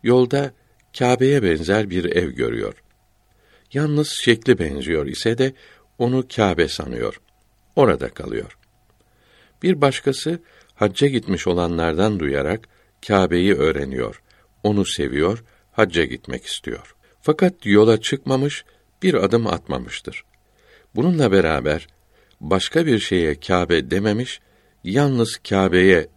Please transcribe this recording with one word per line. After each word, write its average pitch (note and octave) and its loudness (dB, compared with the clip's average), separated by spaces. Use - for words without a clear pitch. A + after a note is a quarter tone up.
Yolda B2+ 2
Kâbe'ye B2 2
benzer F#2 0
bir F2 -2
ev F2 0
görüyor. A1+ -6
Yalnız D3 -2
şekli A#2 2
benziyor D2+ -4
ise A2+ -4
de C3+ 0
onu B2 0
Kâbe E2+ 0
sanıyor. A#1+ -8
Orada F2 2
kalıyor. - -10
Bir E3 0
başkası C#3+ -2
hacca G#2+ 0
gitmiş G2+ -2
olanlardan F2 0
duyarak C#2+ -4
Kâbe'yi F#2 4
öğreniyor. C2+ -2
Onu G2+ 0
seviyor, D#2 -2
hacca F2 0
gitmek B1 -12
istiyor. - -12
Fakat - 0
yola G#2+ 6
çıkmamış, C3+ -4
bir F#2 2
adım G#2+ 0
atmamıştır. - -8
Bununla C#3+ 2
beraber D#2+ 2
başka F#2 0
bir A#2+ 2
şeye E2 -2
Kâbe E2+ 0
dememiş, G#2 -4
yalnız A#2+ 0
Kâbe'ye F#2 4